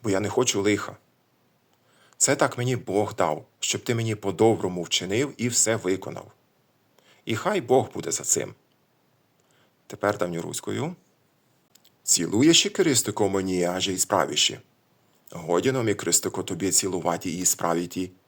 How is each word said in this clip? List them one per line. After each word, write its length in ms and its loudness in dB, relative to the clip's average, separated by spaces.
бо 80 -4
я 100 2
не 80 -2
хочу 340 0
лиха. 340 0
Це 200 2
так 220 0
мені 180 0
Бог 380 0
дав, 320 0
щоб 240 -4
ти 100 0
мені 200 -2
по-доброму 680 2
вчинив 540 -2
і 120 -2
все 280 2
виконав. 560 -4
І 120 -4
хай 240 -2
Бог 340 2
буде 160 -6
за 140 -6
цим». 300 -2
Тепер 320 -2
давньоруською. 760 -4
«Цілуєш 640 4
і 40 -2
Христико 580 2
мені, 360 0
аже 280 -2
і 60 -4
справіші. 640 0
Годіно 520 0
мі, 120 2
Христико, 480 -2
тобі 280 -2
цілувати 600 0
і 140 -6
справіті. 680 -2